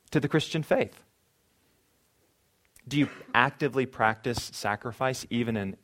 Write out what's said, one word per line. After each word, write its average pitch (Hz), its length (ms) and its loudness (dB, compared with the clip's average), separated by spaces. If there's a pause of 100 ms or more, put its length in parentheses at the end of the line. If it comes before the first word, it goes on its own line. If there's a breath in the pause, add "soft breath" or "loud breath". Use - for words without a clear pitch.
(100)
to - 80 4
the 143 80 0
Christian 156 380 0
faith. - 400 0 (1800)
Do 135 100 0
you 143 100 4 (260)
actively 131 500 2
practice 117 680 -2
sacrifice, 120 760 -4
even 117 280 0
in 98 280 -4